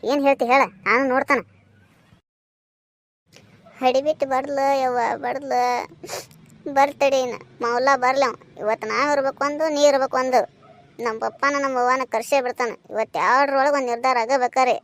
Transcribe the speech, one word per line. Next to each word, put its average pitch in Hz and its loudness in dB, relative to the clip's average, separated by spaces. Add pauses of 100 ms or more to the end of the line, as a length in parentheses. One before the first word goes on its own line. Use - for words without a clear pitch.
(100)
ಏನ್ 285 0
ಹೇಳ್ತಿ 277 2
ಹೇಳ, 269 4 (260)
ನಾನು 240 2 (120)
ನೋಡ್ತಾನ. 269 0 (2500)
ಹಡಿಬಿಟ್ಟು 269 0
ಬಡ್ಲ 277 -4 (220)
ಯವ್ವ, 247 0 (240)
ಬಡ್ಲ. 269 -6 (1200)
ಬರ್ತಡಿ 277 2
ಇನ್ನ, 247 -8 (260)
ಮೌಲ 240 0 (160)
ಬರ್ಲಿ 269 2
ಅವ. 214 -6 (280)
ಇವತ್ತು 214 -4
ನಾವ್ 262 0
ಇರ್ಬೇಕು 269 -2
ಒಂದು, 294 -2 (100)
ನೀ 294 2
ಇರ್ಬೇಕು 262 0
ಒಂದು. 254 2 (640)
ನಮ್ 220 -4
ಪಪ್ಪನ 254 -2 (100)
ನಮ್ 269 -2
ಅವ್ವನ 254 2 (100)
ಕರ್ಸೇ 233 0
ಬಿಡ್ತಾನ. 240 -4 (200)
ಇವತ್ತು 214 -4
ಎರಡರೊಳಗೆ 277 2
ಒಂದ್ 262 -2
ನಿರ್ಧಾರ 254 0
ಆಗಬೇಕಾರೆ. 254 0